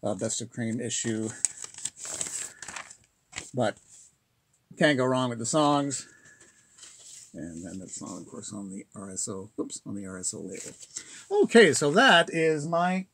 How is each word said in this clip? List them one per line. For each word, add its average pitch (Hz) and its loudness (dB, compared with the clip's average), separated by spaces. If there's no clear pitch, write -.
uh, 101 -2
Best 107 -4
of 117 -12
Cream 117 -4
issue. 110 -4
But 120 0
can't 151 4
go 127 2
wrong 127 2
with 117 -4
the 117 -4
songs. 143 2
And 82 -12
then 90 -10
that 92 -14
song, - -10
of 82 -14
course, - -14
on 101 -10
the 98 -12
R 98 -12
S 95 -6
O, 98 -10
oops, - -8
on 101 -8
the 101 -10
R 95 -10
S 90 -6
O - -10
label. - -4
Okay, 202 8
so 143 4
that 185 6
is 156 2
my 180 0